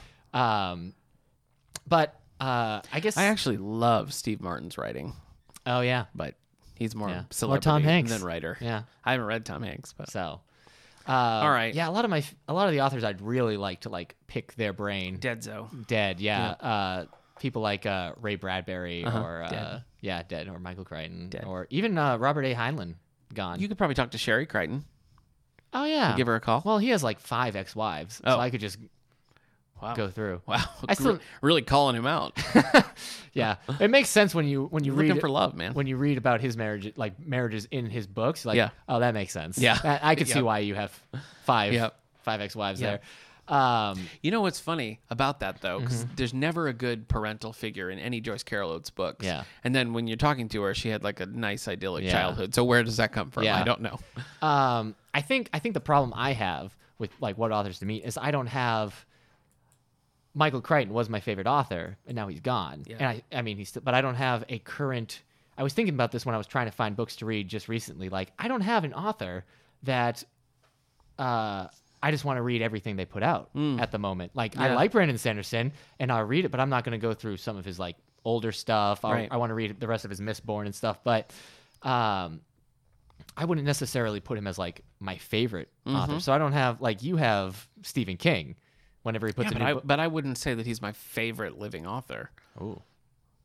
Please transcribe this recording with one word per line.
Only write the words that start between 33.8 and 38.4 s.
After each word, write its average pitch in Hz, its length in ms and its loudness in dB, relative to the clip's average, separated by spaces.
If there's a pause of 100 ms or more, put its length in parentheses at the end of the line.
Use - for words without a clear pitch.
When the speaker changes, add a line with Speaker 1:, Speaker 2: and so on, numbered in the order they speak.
Speaker 1:
It 208 100 6
makes 269 200 6
sense 208 220 6
when 160 140 2
you, 139 200 0
when 156 180 0
you 139 80 2
Speaker 2:
You're 135 100 0
looking 151 120 6
Speaker 1:
read 147 60 2
Speaker 2:
for 151 80 2
love, - 280 2
man. 90 180 -4
Speaker 1:
when 139 140 0
you 131 80 -2
read 143 220 2
about 120 220 4
his 120 160 -2
marriage, 107 400 -4
like, 107 220 -4
marriages 123 540 -2
in 127 180 -2
his 107 160 -6
books, 110 380 -2